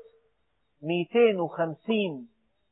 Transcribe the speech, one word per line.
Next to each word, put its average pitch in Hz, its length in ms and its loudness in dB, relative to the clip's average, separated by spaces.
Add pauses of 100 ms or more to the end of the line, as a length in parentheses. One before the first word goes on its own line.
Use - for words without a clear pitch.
(800)
مئتين 180 580 2
وخمسين 165 880 -4 (420)